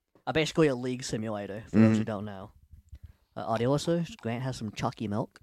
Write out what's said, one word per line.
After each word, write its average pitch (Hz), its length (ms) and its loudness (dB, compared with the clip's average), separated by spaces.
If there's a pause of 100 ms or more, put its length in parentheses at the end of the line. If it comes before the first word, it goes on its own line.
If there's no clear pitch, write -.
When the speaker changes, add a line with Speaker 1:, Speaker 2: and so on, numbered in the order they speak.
(260)
Speaker 1:
a 127 80 -4
basically 156 340 4
a 131 60 2
league 127 300 -4
simulator, 107 680 -6
for - 80 2
those 110 100 12
who 110 60 6
Speaker 2:
Mm-hmm. 110 100 4
Speaker 1:
don't 107 220 -6
know. 101 240 -12 (840)
Uh, 113 120 -8
audio 117 240 2
listeners, 170 500 0
Grant 120 220 -4
has 131 160 -4
some 107 140 -6
chalky 117 360 -4
milk. - 340 -4